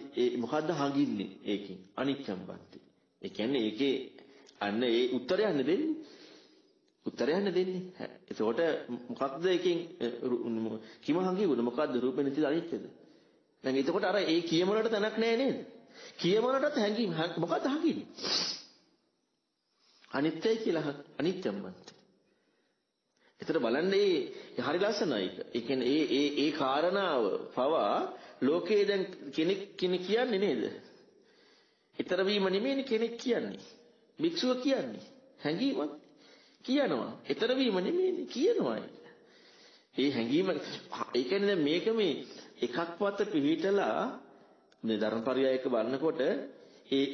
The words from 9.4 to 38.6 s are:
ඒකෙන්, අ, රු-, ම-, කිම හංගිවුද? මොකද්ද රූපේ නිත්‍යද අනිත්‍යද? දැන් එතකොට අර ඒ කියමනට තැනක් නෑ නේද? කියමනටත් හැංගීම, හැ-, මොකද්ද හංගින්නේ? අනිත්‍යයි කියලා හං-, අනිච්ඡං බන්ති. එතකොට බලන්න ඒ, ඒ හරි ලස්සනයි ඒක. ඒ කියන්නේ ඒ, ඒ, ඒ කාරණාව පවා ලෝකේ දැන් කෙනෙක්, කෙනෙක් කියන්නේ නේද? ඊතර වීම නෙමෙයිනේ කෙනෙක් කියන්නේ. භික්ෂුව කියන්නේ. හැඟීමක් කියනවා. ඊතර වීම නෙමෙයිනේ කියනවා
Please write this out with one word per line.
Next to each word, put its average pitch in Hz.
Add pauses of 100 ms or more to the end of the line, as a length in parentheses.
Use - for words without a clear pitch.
ඒකෙන්, 180 (180)
අ, 123 (140)
රු-, 123
ම-, 110 (180)
කිම 151
හංගිවුද? 185
මොකද්ද 127
රූපේ 131
නිත්‍යද 139
අනිත්‍යද? 143 (800)
දැන් 131
එතකොට 143
අර 190
ඒ 165
කියමනට 196
තැනක් 214
නෑ 226
නේද? 262 (560)
කියමනටත් 254
හැංගීම, 214
හැ-, 165
මොකද්ද 175
හංගින්නේ? 302 (2000)
අනිත්‍යයි 156
කියලා 165
හං-, 143 (120)
අනිච්ඡං 147
බන්ති. 92 (1500)
එතකොට 156
බලන්න 135
ඒ, 196 (360)
ඒ -
හරි 143
ලස්සනයි 202
ඒක. 95 (120)
ඒ 120
කියන්නේ 123
ඒ, 147
ඒ, 143 (100)
ඒ 147
කාරණාව 151 (260)
පවා 127 (420)
ලෝකේ 175
දැන් 196 (260)
කෙනෙක්, 170 (120)
කෙනෙක් 180
කියන්නේ 214
නේද? 147 (1300)
ඊතර -
වීම 196
නෙමෙයිනේ 233
කෙනෙක් 226
කියන්නේ. 120 (540)
භික්ෂුව 254
කියන්නේ. 185 (360)
හැඟීමක් 254 (720)
කියනවා. 202 (120)
ඊතර 214
වීම 254
නෙමෙයිනේ 320
කියනවා 254